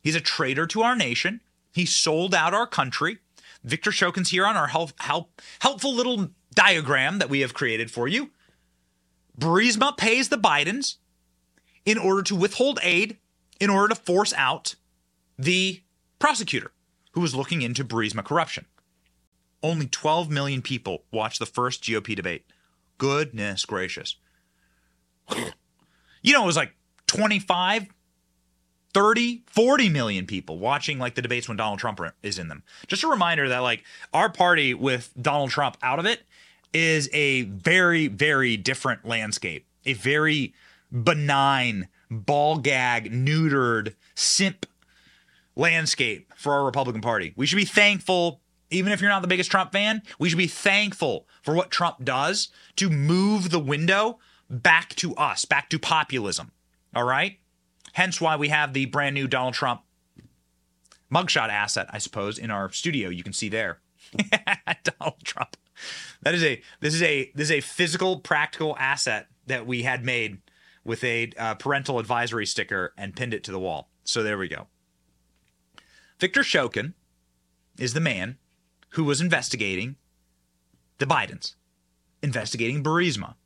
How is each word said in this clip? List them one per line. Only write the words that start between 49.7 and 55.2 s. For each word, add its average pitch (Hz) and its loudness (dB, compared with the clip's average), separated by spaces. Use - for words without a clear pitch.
fan, 208 0
we 175 0
should 160 0
be 180 2
thankful 196 0
for 151 0
what 185 0
Trump 165 -2
does 139 0
to 190 2
move 180 2
the 170 2
window 170 0
back 160 4
to 160 -4
us, 139 -2